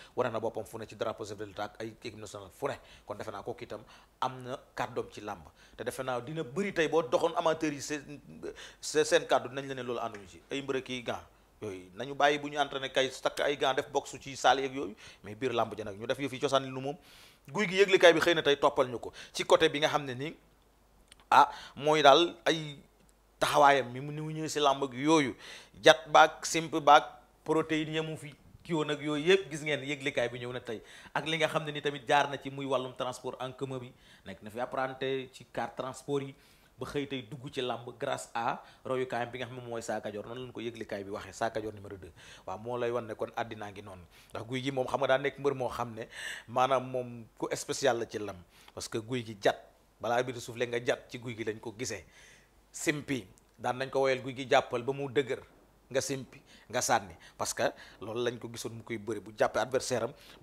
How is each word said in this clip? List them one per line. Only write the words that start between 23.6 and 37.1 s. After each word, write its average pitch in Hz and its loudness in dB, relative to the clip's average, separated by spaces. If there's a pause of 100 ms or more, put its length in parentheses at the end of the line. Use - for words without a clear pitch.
mi 127 -8
mu 147 -8
ni 147 -8
mu 156 -6
ñëwee 156 -4
si 147 -4
làmb 139 4
ak 135 -2
yooyu, 139 4 (480)
jat 156 10
baak, 156 8
simp 160 -2
baak, 147 10 (380)
protéine 156 0
yamu 160 -4
fi, 143 -16 (300)
kii 170 -6
woon 151 0
ak 147 -4
yooyu 151 2
yëpp, 190 4
gis 151 -8
ngeen 147 0
yëglikaay 139 0
bi 123 -10
ñëw 123 -6
na 123 -6
tey. 110 -8 (320)
Ak 139 -2
li 160 0
nga 156 4
xam 156 -2
ne 151 -6
ni 147 -6
tamit 143 -4
jaar 143 6
na 139 -4
ci 139 -8
muy 139 -6
wàllum 127 0
transport 127 -6
en 127 -8
commun 131 -8
bi, 123 -14 (320)
nekk 95 -14
na 107 -14
fi 110 -8
apprenti 131 -4
ci - -20
car 120 -4
transport 135 -4
yi, 139 -14 (420)
ba 123 -8
xëy 143 -4
tey 135 -6